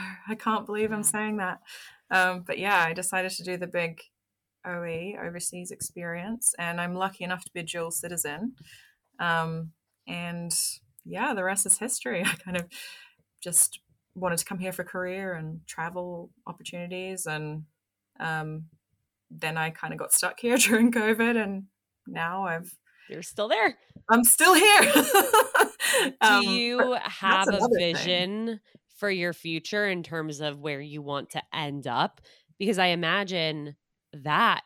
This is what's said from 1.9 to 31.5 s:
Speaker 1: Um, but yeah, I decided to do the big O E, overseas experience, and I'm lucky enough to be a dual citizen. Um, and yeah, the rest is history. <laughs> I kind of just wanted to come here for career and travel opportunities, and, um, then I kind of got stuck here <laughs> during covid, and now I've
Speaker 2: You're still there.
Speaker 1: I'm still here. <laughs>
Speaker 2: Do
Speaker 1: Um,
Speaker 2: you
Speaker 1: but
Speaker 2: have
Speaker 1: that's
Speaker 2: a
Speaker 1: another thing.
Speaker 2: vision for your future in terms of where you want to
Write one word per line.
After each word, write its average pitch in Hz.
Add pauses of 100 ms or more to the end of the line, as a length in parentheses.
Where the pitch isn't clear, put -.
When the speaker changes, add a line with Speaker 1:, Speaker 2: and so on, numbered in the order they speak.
Speaker 1:
Um, 185
but -
yeah, 185
I 165
decided 185
to 170
do 180
the 180
big 170 (640)
O 175
E, 170
overseas 175
experience, 175
and 175
I'm 175
lucky 190
enough 180
to -
be 175
a -
dual 165
citizen. 170 (640)
Um, 165 (340)
and 175 (520)
yeah, 208
the 190
rest 190
is -
history. 226
<laughs> 196
I 170
kind 180
of 175 (720)
just - (360)
wanted 175
to -
come 185
here 185
for 180
career 185
and 160
travel 175 (160)
opportunities, 180
and, 151 (540)
um, 160 (640)
then 160
I 160
kind 160
of 156
got -
stuck -
here 240
<laughs> -
during 233
covid, 226
and 196 (420)
now 175
I've 170 (300)
Speaker 2:
You're 165
still 214
there. 370 (320)
Speaker 1:
I'm 240
still 330
here. 403
<laughs> -
Speaker 2:
Do 208
Speaker 1:
Um, 208
Speaker 2:
you 240
Speaker 1:
but 226
Speaker 2:
have 190
Speaker 1:
that's -
Speaker 2:
a 196
Speaker 1:
another 220 (100)
thing. 180
Speaker 2:
vision 220 (380)
for 202
your 175
future 170
in 180
terms 156
of 147
where 143
you 147
want 139
to - (100)